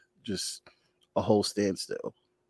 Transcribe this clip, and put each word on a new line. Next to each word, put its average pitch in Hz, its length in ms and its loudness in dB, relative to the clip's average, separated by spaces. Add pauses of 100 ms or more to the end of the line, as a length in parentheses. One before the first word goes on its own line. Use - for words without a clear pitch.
(240)
just - 400 -6 (520)
a - 60 2
whole 104 220 6
standstill. - 680 -2 (360)